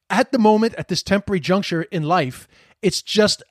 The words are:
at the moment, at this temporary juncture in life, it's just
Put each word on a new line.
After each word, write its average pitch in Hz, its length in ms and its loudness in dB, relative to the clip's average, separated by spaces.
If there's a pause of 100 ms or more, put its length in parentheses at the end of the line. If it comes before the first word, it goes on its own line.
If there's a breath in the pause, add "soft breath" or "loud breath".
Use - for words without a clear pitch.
at 214 220 0
the 269 60 0
moment, 214 380 2
at - 140 -8
this 175 120 -4
temporary 196 380 -2
juncture 170 440 -2
in 170 200 -6
life, 151 440 -2 (340 soft breath)
it's - 200 -2
just - 500 0